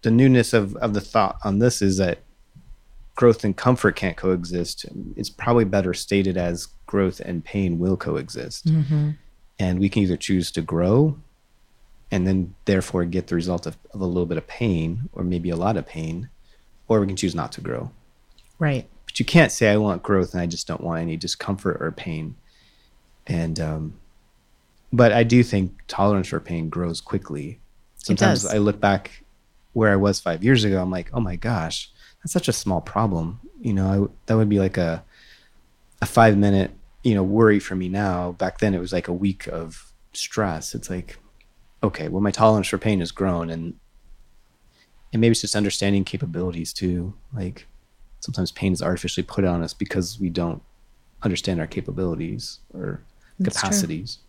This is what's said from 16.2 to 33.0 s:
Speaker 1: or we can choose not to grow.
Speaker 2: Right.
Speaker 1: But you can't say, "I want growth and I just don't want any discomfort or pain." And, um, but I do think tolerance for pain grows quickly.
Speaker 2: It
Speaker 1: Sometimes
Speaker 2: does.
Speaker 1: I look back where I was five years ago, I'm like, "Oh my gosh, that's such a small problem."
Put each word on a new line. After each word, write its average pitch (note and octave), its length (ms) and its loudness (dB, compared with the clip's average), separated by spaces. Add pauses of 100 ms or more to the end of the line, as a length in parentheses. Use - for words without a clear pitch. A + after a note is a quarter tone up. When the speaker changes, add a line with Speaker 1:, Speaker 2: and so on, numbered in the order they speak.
Speaker 1:
or A2 120 4
we G2+ 80 0
can G2 80 -4
choose F2 200 -2
not D#2+ 180 -6
to - 80 -14
grow. - 300 -8 (680)
Speaker 2:
Right. C#3+ 300 -2 (160)
Speaker 1:
But - 140 -10
you A#2 60 0
can't - 260 6
say, A2 200 4
"I G#2 60 4
want G#2 260 0
growth F#2+ 300 2
and F2 80 -2
I E2+ 60 -2
just E2+ 200 -8
don't - 160 -8
want E2 180 -4
any E2 140 -4
discomfort F2 640 -4
or D#2+ 120 -4
pain." D#2+ 440 -8 (920)
And, E2 320 -2
um, D#2 340 -4 (1000)
but A#2 220 8
I A#2+ 100 6
do A#2+ 200 6
think F#2+ 440 0
tolerance G2 420 2
for E2 100 -4
pain E2 300 -6
grows E2+ 320 -4
quickly. D2 580 -8 (400)
Speaker 2:
It - 80 -18
Speaker 1:
Sometimes A2+ 360 4
Speaker 2:
does. - 100 -2
Speaker 1:
I G#2+ 40 2
look G#2 220 2
back - 440 0 (500)
where A2 180 4
I G2 40 6
was G2 240 2
five E2+ 240 -4
years A#2+ 200 6
ago, F#2+ 180 2
I'm F#2 100 -2
like, F2+ 220 -6
"Oh B2 80 -2
my F#2 140 -4
gosh, E2+ 560 -4 (300)
that's - 120 -10
such F3+ 140 0
a A#2 60 0
small F2+ 280 -2
problem." F#2+ 580 -2 (220)